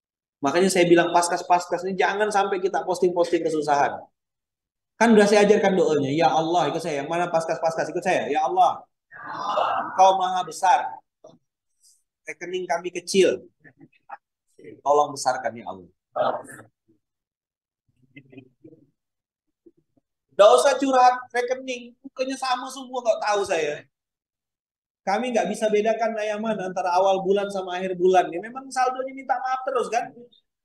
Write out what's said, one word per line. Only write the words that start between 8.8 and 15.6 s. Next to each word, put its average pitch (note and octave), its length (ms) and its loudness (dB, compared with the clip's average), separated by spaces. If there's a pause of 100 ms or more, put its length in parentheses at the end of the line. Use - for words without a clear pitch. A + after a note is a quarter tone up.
Engkau F#3+ 320 4
maha F#3 240 -2
besar. E3 480 0 (1400)
Rekening F3+ 400 -8
kami F3 240 -4
kecil. F3 560 2 (1400)
Tolong C#3+ 320 2
besarkan, B2 400 -4
ya A2+ 160 -16